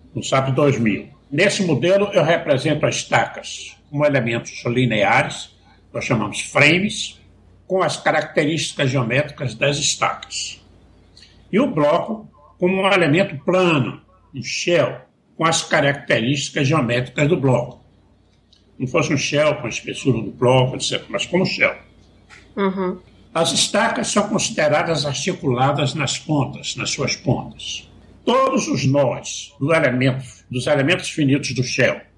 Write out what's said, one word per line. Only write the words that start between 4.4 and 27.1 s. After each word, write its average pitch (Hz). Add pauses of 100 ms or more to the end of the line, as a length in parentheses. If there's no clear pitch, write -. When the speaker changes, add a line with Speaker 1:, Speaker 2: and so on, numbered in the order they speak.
Speaker 1:
lineares, 120 (420)
nós 120
chamamos 107
frames, 170 (460)
com 185
as 151
características 151
geométricas 127
das 143
estacas. - (880)
E 180
o 277
bloco 156 (280)
como 190
um 196
elemento 170
plano, 170 (340)
um 127
shell, - (360)
com 160
as 165
características 139
geométricas 131
do 170
bloco. 131 (960)
Não 131
fosse 160
um -
shell 147
com -
a 107
espessura -
do 101
bloco, 127
et -
cetera, -
mas 101
como 180
shell. - (800)
Speaker 2:
Uhum. 190 (340)
Speaker 1:
As 160
estacas -
são 208
consideradas 156
articuladas 139
nas 147
pontas, -
nas 107
suas -